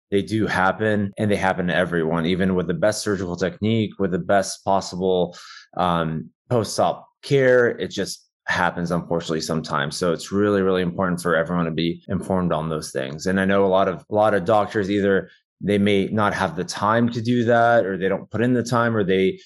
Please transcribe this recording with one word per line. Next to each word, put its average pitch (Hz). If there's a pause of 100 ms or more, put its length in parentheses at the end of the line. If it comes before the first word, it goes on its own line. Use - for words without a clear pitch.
(120)
they 98
do 104
happen, 98
and 107
they 98
happen 92
to 80
everyone, 82
even 92
with 90
the 90
best 107
surgical 90
technique, 101
with 95
the 90
best 98
possible, 92 (400)
um, 82 (200)
post-op 104 (140)
care. 127
It 90
just - (200)
happens, 87
unfortunately, 82
sometimes. 76
So 90
it's -
really, 101
really 92
important 87
for 85
everyone 85
to 82
be 85
informed 90
on 80
those 78
things. 69
And 95
I 95
know 98
a 98
lot 95
of, 85
a 107
lot 104
of 95
doctors, 101
either 98 (320)
they 101
may 101
not 104
have 92
the 87
time 113
to 120
do 120
that, 117
or 95
they 92
don't -
put 107
in 123
the 120
time, 117
or 101
they 95